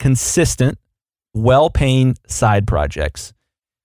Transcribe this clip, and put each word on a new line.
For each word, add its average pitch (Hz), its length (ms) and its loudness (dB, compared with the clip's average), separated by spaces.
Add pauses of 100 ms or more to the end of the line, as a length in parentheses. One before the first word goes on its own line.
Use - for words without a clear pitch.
consistent, 135 760 0 (580)
well-paying 131 800 2 (100)
side 101 400 0
projects. 76 640 -4 (520)